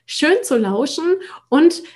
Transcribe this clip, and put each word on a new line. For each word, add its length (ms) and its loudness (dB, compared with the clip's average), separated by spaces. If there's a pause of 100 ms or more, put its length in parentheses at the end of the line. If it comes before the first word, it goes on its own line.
schön 360 0
zu 160 0
lauschen 460 -2 (440)
und 360 4 (120)